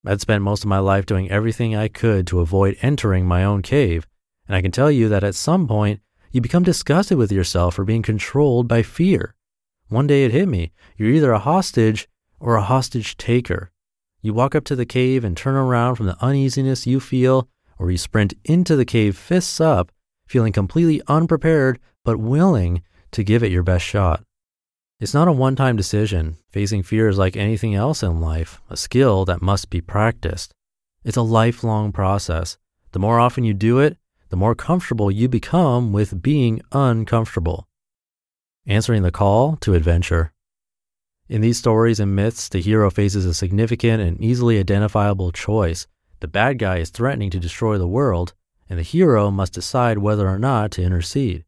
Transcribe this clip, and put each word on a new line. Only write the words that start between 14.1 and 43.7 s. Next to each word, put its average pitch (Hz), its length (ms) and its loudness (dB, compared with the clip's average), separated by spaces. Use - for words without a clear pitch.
You 107 140 -4
walk 131 220 0
up 147 80 0
to 147 100 -4
the 120 120 -2
cave 127 360 0
and 92 140 -4
turn 135 180 -2
around 123 400 0
from 110 120 -4
the 90 140 -2
uneasiness 135 640 -2
you 127 140 0
feel, 127 500 0
or 90 140 -2
you 87 40 0
sprint 101 380 0
into 170 300 2
the 131 100 4
cave 107 320 0
fists - 440 -2
up, 135 320 2
feeling 113 260 2
completely 156 540 2
unprepared 151 720 2
but 113 140 0
willing 110 640 2
to 113 100 -4
give 113 220 2
it 95 80 0
your 90 100 2
best 90 220 0
shot. 92 400 -2
It's 120 160 -6
not 165 140 4
a 165 40 4
one-time 131 440 2
decision. 95 640 -2
Facing 101 340 -4
fear 110 240 0
is 98 120 2
like 92 180 0
anything 104 400 -2
else 131 260 -2
in 85 180 0
life, 80 480 -4
a - 80 -12
skill 113 500 2
that 87 160 -2
must 98 280 -2
be 110 100 -4
practiced. 104 720 -4
It's 113 140 -4
a 120 40 0
lifelong 113 680 0
process. 95 680 -4
The 92 60 -6
more 113 220 2
often 120 240 0
you 110 100 0
do 113 240 2
it, 147 180 2
the 92 60 -6
more 107 200 0
comfortable 117 540 -2
you 110 180 0
become 123 640 0
with 101 280 -2
being 127 420 0
uncomfortable. 113 960 -2
Answering 107 380 0
the 87 100 0
call 117 440 2
to 101 180 0
adventure. 85 580 0
In 110 120 -2
these 117 180 2
stories 113 420 2
and 98 160 0
myths, 104 320 -2
the 95 120 -4
hero 104 280 2
faces 98 380 0
a 87 80 0
significant 110 640 0